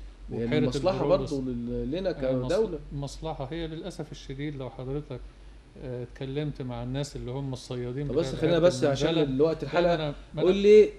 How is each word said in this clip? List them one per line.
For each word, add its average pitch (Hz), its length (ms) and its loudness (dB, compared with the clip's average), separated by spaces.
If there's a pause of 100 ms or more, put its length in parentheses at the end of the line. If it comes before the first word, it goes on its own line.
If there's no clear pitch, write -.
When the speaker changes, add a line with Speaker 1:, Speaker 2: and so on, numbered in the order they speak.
(320)
Speaker 1:
هي 113 120 -4
Speaker 2:
وبحيرة 147 140 2
Speaker 1:
المصلحة 147 460 2
Speaker 2:
البرولوس. 147 300 2
Speaker 1:
برضو 131 160 -2
لل-، 120 400 -4
لنا 185 200 -2
Speaker 2:
آه، 131 320 -2
مص-، 127 100 -4
Speaker 1:
كدولة. 185 260 0 (140)
Speaker 2:
مصلحة. 143 580 -8
هي 165 160 -6
للأسف 160 460 -10
الشديد 139 440 -10
لو 131 140 -8
حضرتك، 131 500 -8 (640)
آه، 123 200 -8
اتكلمت 139 600 -6
مع 120 200 -8
الناس 135 340 -6
اللي 120 140 -8
هم 135 220 -6
الصيادين 123 540 -6
Speaker 1:
طب 127 60 -4
Speaker 2:
بتاع 156 100 2
Speaker 1:
بس 131 120 -4
خلينا 165 240 2
Speaker 2:
بحيرة 165 80 6
Speaker 1:
بس 170 180 2
عشان 143 240 2
Speaker 2:
المنزلة. 151 260 2
Speaker 1:
الوقت 151 300 2
Speaker 2:
لا، 139 60 -8
Speaker 1:
الحلقة، 175 240 4
Speaker 2:
أنا، 151 200 -2 (200)
ما 151 80 -2
Speaker 1:
قول 180 100 6
Speaker 2:
أنا، 202 80 2
Speaker 1:
لي، 208 240 12
آه، - 40 4 (100)